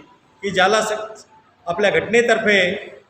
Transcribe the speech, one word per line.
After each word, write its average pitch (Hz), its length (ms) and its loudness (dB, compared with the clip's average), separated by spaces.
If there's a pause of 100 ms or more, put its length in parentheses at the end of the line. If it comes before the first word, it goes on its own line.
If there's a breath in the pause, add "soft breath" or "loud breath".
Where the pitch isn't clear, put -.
(420)
की 196 80 -4
ज्याला 190 320 4
स-, - 440 -8 (400)
आपल्या 190 240 0
घटनेतर्फे 208 680 2 (500)